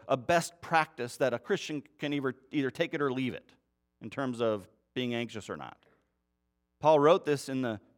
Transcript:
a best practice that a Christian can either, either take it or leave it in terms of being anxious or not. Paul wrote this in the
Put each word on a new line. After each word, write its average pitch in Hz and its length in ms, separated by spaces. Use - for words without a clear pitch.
a 135 120
best 165 420
practice 151 560
that 131 160
a 117 60
Christian 156 440
can 147 140
either, 135 240
either 135 200
take 170 220
it 156 80
or 143 100
leave 127 220
it - 220
in 113 80
terms 127 320
of 107 260
being 123 220
anxious 113 340
or 95 80
not. 67 220
Paul 151 200
wrote 170 240
this 143 240
in 131 140
the 110 180